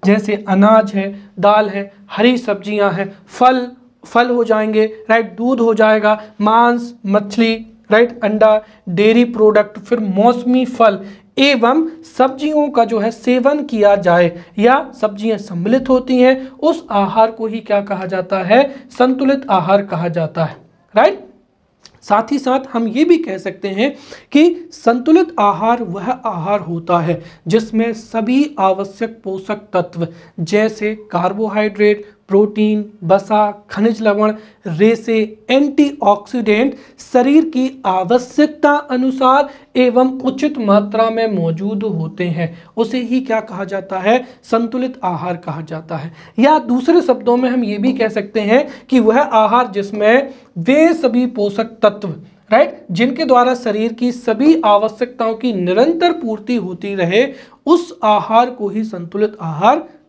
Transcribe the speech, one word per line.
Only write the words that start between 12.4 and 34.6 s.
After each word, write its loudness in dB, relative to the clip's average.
का 2
जो -2
है -2
सेवन 0
किया 2
जाए 2
या 2
सब्जियां -4
सम्मिलित -4
होती 2
हैं, 2
उस -4
आहार 2
को -8
ही -6
क्या -2
कहा -8
जाता -4
है? 0
संतुलित 2
आहार 2
कहा -6
जाता -4
है। -12
राइट, 0
साथ -2
ही -2
साथ -2
हम -4
ये 0
भी 4
कह -6
सकते -10
हैं -2
कि 2
संतुलित 2
आहार 0
वह -8
आहार -4
होता -4
है -4
जिसमें -2
सभी -2
आवश्यक -4
पोषक -8
तत्व -6
जैसे -2
कार्बोहाइड्रेट, -2
प्रोटीन, 0
वसा, 0
खनिज -2
लवण, 0